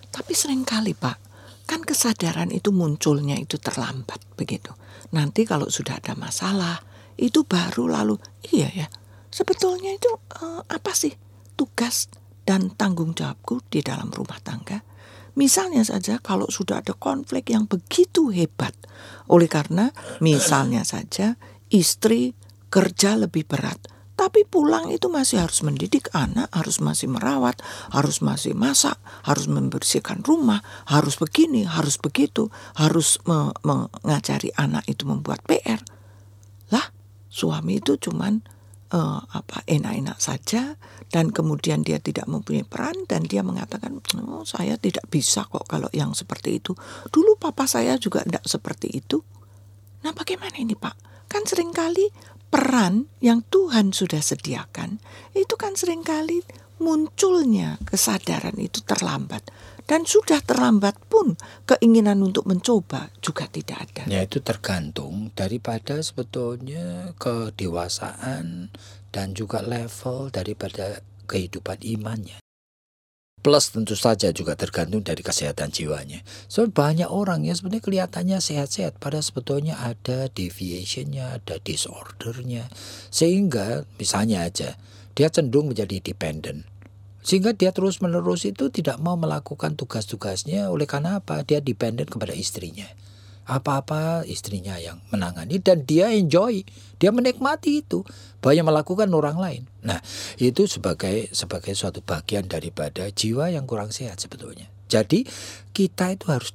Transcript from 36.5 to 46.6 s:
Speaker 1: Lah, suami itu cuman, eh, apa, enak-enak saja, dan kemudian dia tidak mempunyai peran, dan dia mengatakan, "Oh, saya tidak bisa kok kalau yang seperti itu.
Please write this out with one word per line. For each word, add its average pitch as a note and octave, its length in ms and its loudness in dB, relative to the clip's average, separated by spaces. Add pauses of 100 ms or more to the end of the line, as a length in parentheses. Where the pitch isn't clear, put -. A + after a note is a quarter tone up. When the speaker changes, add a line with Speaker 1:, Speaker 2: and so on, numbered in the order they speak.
Speaker 1:
Lah, - 160 0 (400)
suami D#3+ 480 -2
itu C#4+ 160 2
cuman, G3 480 -2 (480)
eh, D#3+ 300 0
apa, - 420 -10
enak-enak - 560 -2
saja, A#3+ 560 -4 (320)
dan E3 240 2
kemudian D#3 560 0
dia D2+ 160 -2
tidak - 240 -4
mempunyai - 400 -4
peran, F4+ 400 -6
dan E3 160 0
dia F#3+ 240 -2
mengatakan, - 560 -8 (240)
"Oh, - 160 -12
saya - 320 -4
tidak - 320 -4
bisa - 400 0
kok - 240 -10
kalau D#3 240 -4
yang D3 160 -2
seperti - 480 -6
itu. - 160 -8 (400)